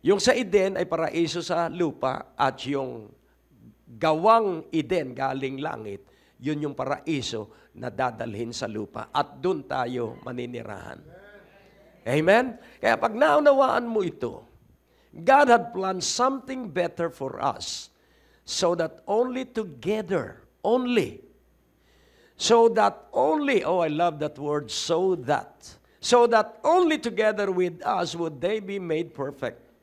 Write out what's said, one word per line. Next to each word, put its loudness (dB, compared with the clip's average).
Yung 4
sa 4
Eden 2
ay -2
paraiso -2
sa -2
lupa -4
at 0
yung -6
gawang 4
Eden -2
galing -4
langit, -10
yun -4
yung -10
paraiso -6
na -10
dadalhin -6
sa -6
lupa -10
at -6
dun -2
tayo -6
maninirahan. -12
Amen? 4
Kaya 4
pag 0
naunawaan 4
mo 0
ito, -6
God 4
had 4
planned -4
something -2
better -2
for -8
us -6
so 0
that -4
only 0
together, -6
only, 0
so 6
that 0
only, 2
oh, 0
I 0
love -2
that -6
word, -4
so 0
that, -4
so 6
that 2
only 4
together 0
with -2
us -2
would -6
they -2
be -8
made -4
perfect. -8